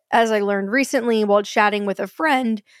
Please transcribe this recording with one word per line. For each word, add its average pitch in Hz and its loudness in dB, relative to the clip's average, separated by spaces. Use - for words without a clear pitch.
as 226 4
I 214 0
learned 202 -2
recently 233 0
while 208 2
chatting 208 0
with 196 -4
a 202 -8
friend 262 -2